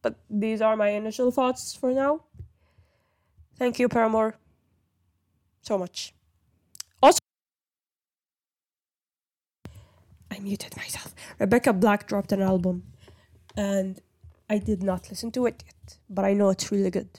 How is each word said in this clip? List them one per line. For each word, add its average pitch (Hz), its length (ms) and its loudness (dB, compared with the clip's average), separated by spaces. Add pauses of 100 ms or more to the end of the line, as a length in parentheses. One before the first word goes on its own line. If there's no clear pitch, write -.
But 226 140 -4 (120)
these 220 320 -2
are 220 160 4
my 208 140 2
initial 220 400 0
thoughts 254 440 -2
for 254 180 -2
now. 277 320 0 (1300)
Thank 247 220 -2
you, 247 100 2
Paramore, 220 480 2 (1300)
so 202 160 -2
much. - 360 -8 (880)
Also, 311 180 8 (3000)
I 202 100 -14
muted 196 360 -8
myself. - 380 -12 (240)
Rebecca 233 340 2
Black 202 340 2
dropped 202 260 -4
an 196 100 0
album. 185 400 0 (760)
And 196 440 -2 (500)
I 214 80 0
did 196 240 -2
not 185 280 -4
listen 226 220 -8
to 247 140 0
it - 200 -4
yet, - 320 -20 (120)
but 196 140 -2
I 196 80 4
know 202 180 4
it's - 200 -4
really 196 200 0
good. 190 180 -6 (100)